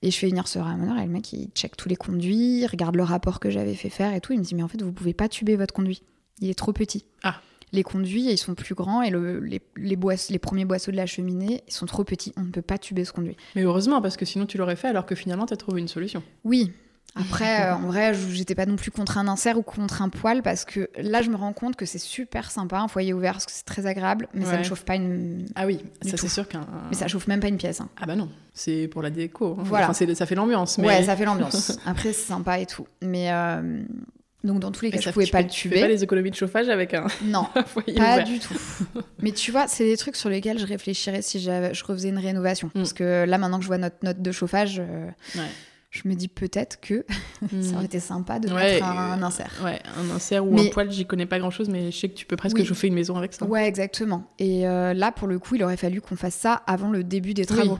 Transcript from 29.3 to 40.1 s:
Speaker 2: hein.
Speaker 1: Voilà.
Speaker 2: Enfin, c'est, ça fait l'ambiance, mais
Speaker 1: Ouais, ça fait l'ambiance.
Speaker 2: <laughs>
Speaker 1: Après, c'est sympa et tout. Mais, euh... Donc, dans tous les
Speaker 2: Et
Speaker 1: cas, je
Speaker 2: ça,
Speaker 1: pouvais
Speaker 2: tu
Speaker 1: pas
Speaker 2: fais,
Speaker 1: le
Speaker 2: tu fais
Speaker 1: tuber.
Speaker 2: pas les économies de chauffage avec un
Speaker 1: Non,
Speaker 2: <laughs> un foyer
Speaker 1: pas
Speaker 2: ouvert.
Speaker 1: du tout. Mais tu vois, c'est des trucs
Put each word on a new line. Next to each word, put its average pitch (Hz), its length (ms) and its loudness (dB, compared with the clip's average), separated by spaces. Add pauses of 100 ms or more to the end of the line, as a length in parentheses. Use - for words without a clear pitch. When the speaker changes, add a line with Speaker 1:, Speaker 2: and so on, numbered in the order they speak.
Speaker 2:
hein. 180 40 -4
Speaker 1:
Voilà. 196 220 4
Speaker 2:
Enfin, 170 80 4
c'est, 170 220 2
ça 175 100 0
fait 185 80 0
l'ambiance, 202 460 2
mais 196 80 6
Speaker 1:
Ouais, 190 160 8
ça 196 120 4
fait 208 100 2
l'ambiance. 202 560 0
Speaker 2:
<laughs> - 40 -8
Speaker 1:
Après, 214 280 0
c'est - 140 -2
sympa 180 300 0
et 185 80 -2
tout. - 220 -12 (160)
Mais, 180 280 0
euh... 170 520 0 (600)
Donc, 196 180 2
dans 190 100 -4
tous 196 120 -8
les 226 60 2
Speaker 2:
Et - 20 -4
Speaker 1:
cas, - 80 0
je 202 60 -2
Speaker 2:
ça, 180 60 -2
Speaker 1:
pouvais 196 140 4
Speaker 2:
tu 185 60 0
Speaker 1:
pas 190 80 6
Speaker 2:
fais, 180 60 8
Speaker 1:
le 180 40 -4
Speaker 2:
tu - 140 -4
fais 180 120 -2
Speaker 1:
tuber. 185 60 8
Speaker 2:
pas 208 80 6
les 214 140 4
économies 190 280 2
de 190 40 -8
chauffage 220 340 2
avec 185 240 2
un 165 140 2 (180)
Speaker 1:
Non, 208 260 2
Speaker 2:
<laughs> - 40 0
un 254 80 4
foyer - 320 -4
Speaker 1:
pas 226 180 8
Speaker 2:
ouvert. 185 100 6
Speaker 1:
du 233 160 -2
tout. 202 140 -8 (680)
Mais 214 100 2
tu 208 200 -2
vois, 269 160 4
c'est - 160 2
des 220 140 6
trucs 269 180 -4